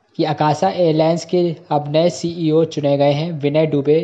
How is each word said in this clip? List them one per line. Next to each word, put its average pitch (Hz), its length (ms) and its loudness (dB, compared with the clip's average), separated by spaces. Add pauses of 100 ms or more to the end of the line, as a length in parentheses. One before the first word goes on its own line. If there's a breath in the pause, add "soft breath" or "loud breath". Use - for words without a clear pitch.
(200)
कि 165 40 0
आकाशा 151 460 0
एयरलाइंस 165 560 0
के 180 140 0 (320)
अब 147 200 -2
नए 160 180 2
सीईओ 165 560 0
चुने 143 320 -2
गए 143 140 2
हैं, 156 200 -4
विनय 151 360 0
दुबे, 147 360 0